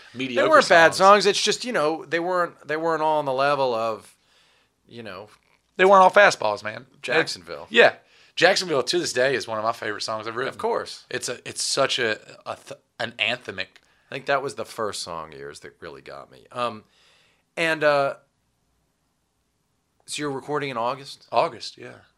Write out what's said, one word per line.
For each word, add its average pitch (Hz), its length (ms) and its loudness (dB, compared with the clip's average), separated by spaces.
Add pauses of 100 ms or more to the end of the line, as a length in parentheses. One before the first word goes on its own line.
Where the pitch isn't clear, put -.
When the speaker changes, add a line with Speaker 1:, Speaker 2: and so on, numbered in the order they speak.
(120)
Speaker 1:
mediocre 131 320 -2
Speaker 2:
They 320 60 2
weren't - 180 6
bad 165 260 8
Speaker 1:
songs. - 20 -6 (280)
Speaker 2:
songs. - 20 4
It's 202 140 2
just, - 240 -2
you 247 80 -8
know, 156 320 -2
they 160 140 -4
weren't, 175 480 -4
they 147 100 -6
weren't 160 260 -2
all 156 180 2
on 143 40 -2
the 135 80 -2
level 135 420 2
of, 110 420 -6 (720)
you 117 140 -18
know, 101 260 -16 (480)
Speaker 1:
They 185 80 4
weren't 190 180 8
all 185 80 8
fastballs, 110 540 4
man. 117 220 -12 (140)
Speaker 2:
Jacksonville. 87 720 -4
Speaker 1:
Yeah. 214 240 6 (400)
Jacksonville 170 480 2
to 175 160 -2
this 151 140 -4
day 127 240 0
is 95 100 -6
one 110 120 -8
of 107 60 -6
my 117 80 0
favorite 107 300 -8
songs 110 240 -8
I've 113 100 -10
written. 131 120 -4
Speaker 2:
Of - 100 -14
course. - 500 -6
Speaker 1:
It's - 200 -8
a, 120 100 -8 (100)
it's - 140 -10
such - 380 -2
a, 110 180 -2 (260)
a 110 120 -10
th-, - 240 -20 (180)
an 117 200 -6
anthemic. 107 600 -6 (300)
Speaker 2:
I 123 40 -14
think 135 120 -14
that 139 160 -2
was 135 140 -10
the 113 100 -10
first 104 360 -8
song 80 300 -12
of 69 80 -18
yours 71 200 -16
that - 200 -20
really 71 220 -18
got 69 280 -18
me. 64 220 -20
Um, 113 320 -8 (720)
and, 160 280 -2
uh, 143 320 2 (1900)
so - 160 -10
you're 147 80 -4
recording 139 400 -6
in 123 60 -8
August? 131 560 -6
Speaker 1:
August, 123 460 -2
yeah. 123 160 -18 (240)